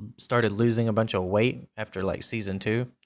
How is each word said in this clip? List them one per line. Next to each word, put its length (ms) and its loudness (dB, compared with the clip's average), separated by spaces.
started 320 2
losing 380 2
a 40 2
bunch 220 0
of 80 0
weight 540 2
after, 260 -6
like, 220 -2
season 340 -6
two. 300 0